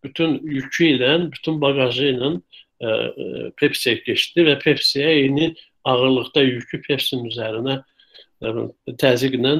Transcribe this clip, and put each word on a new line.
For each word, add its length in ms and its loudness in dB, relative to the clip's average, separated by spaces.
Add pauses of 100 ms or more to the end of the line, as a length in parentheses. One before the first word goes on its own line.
bütün 300 -2 (100)
yükü 440 -2 (100)
ilə, 140 2 (200)
bütün 300 -4
bagajı 500 0
ilə, 180 -2 (540)
e, 40 -4
e, 680 -4
Pepsi'yə 480 0
keçdi 400 0
və 160 4
Pepsi'yə 640 2
eyni 240 2 (420)
ağırlıqda 560 2
yükü 400 -2
Pepsi'nin 480 -4
üzərinə, 460 -4 (640)
e, 80 -4 (480)
təzyiqlə, 600 2